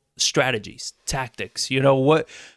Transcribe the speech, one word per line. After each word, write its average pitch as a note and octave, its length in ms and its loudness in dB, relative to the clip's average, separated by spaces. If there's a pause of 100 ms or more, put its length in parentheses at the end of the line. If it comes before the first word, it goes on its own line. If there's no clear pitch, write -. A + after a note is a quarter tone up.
(160)
strategies, A#2 760 -2 (120)
tactics, - 640 -8
you C3 100 2
know, C3+ 140 6
what, C#3+ 340 2 (280)